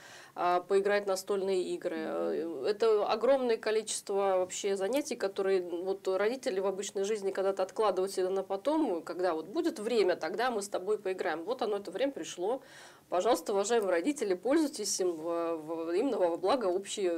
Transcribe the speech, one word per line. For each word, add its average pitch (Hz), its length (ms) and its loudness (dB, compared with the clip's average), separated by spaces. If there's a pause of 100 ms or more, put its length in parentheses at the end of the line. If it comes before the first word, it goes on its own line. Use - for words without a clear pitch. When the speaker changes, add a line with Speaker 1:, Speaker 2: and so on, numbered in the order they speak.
(360)
Speaker 1:
а, 175 260 2
поиграть 202 440 2
в - 20 -12
настольные 190 540 0 (120)
игры. 170 240 -4
Speaker 2:
Мгм. 160 680 -2
Speaker 1:
Э, 170 40 0
это 214 380 2
огромное 240 500 2
количество 208 800 0
вообще 185 380 0
занятий, 233 400 0
которые, 196 460 2
вот, 180 460 -4
родители 190 520 0
в 190 80 0
обычной 196 360 -4
жизни 196 280 -2
когда-то 190 320 0
откладывают 190 480 0
себе 185 180 0
на 190 140 0
потом, 196 580 0
когда 175 320 -2
вот 160 140 -4
будет 302 320 -2
время, 208 360 2
тогда 190 360 -2
мы 214 100 -2
с 202 80 -8
тобой 190 300 -2
поиграем. 185 460 -2
Вот 254 180 -4
оно, 208 140 0
это 202 120 -10
время 240 220 -2
пришло. 233 500 -4 (480)
Пожалуйста, 208 440 2
уважаемые 208 380 2
родители, 190 420 0
пользуйтесь 254 680 0
им 180 140 2
в, 165 440 -2
в, 160 340 -6
именно 214 260 2
во 170 200 4
благо 208 300 2
общей, 185 500 0